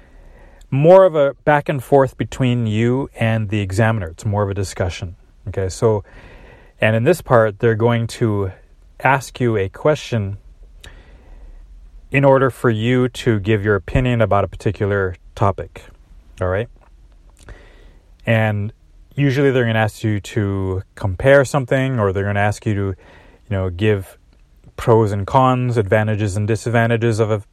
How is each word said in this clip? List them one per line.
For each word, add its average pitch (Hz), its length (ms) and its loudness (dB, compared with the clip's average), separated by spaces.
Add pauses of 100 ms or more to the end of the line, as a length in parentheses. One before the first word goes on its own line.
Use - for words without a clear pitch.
(720)
more 170 340 8
of 170 100 2
a 139 200 2 (100)
back 147 240 2
and 143 140 -2
forth 135 340 2
between 120 500 -2
you 120 480 0
and 110 360 -2
the 104 100 0
examiner. 101 480 0
It's 85 160 -14
more 104 180 0
of 98 80 -2
a 98 40 -4
discussion. 92 640 -6 (320)
Okay, 95 200 -4
so, 107 340 0 (760)
and 110 160 2
in 113 80 0
this 165 160 2
part, 110 400 2
they're 113 160 2
going 117 320 0
to 101 440 -2 (500)
ask 131 380 0
you 117 160 0
a 95 120 -2
question 107 720 -4 (1700)
in 139 140 2
order 135 260 6
for 123 200 -2
you 123 380 0
to 117 320 -2
give 101 240 0
your 107 100 2
opinion 123 460 -2
about 101 240 2
a 92 40 -4
particular 98 680 -4 (180)
topic. - 500 -4 (560)
All 92 80 -4
right? 104 200 -4 (1600)
And 110 480 0 (420)
usually 139 360 2
they're 123 160 2
gonna 113 120 0
ask 110 240 -2
you 107 180 -2
to 98 640 -4 (120)
compare 131 500 2
something, 131 540 -2
or 101 140 0
they're 98 120 -4
gonna 101 160 -2
ask 104 260 -2
you 107 80 0
to, 98 140 -2
you 98 80 -6 (540)
know, 95 200 -2
give 98 480 -2 (580)
pros 110 360 2
and 101 140 -6
cons, 127 500 2
advantages 107 600 0
and 104 100 -2
disadvantages 117 760 0
of 107 100 0
a, 104 120 -2 (100)